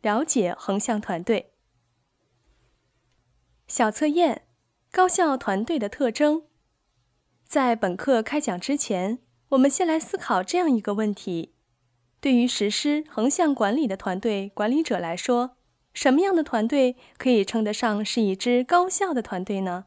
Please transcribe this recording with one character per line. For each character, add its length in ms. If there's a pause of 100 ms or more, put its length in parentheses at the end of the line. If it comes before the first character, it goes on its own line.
了 200
解 340
横 220
向 220
团 220
队。 300 (2250)
小 240
测 160
验： 400 (460)
高 160
效 280
团 280
队 140
的 100
特 220
征。 340 (1000)
在 280
本 220
课 260
开 180
讲 200
之 160
前， 420 (300)
我 100
们 100
先 160
来 140
思 180
考 260
这 160
样 120
一 100
个 140
问 180
题： 420 (680)
对 120
于 140
实 240
施 380
横 200
向 240
管 240
理 120
的 80
团 240
队 340
管 160
理 140
者 160
来 160
说， 400 (360)
什 220
么 60
样 160
的 80
团 240
队 260 (240)
可 100
以 160
称 200
得 100
上 300
是 180
一 140
支 260
高 260
效 240
的 80
团 240
队 180
呢？ 240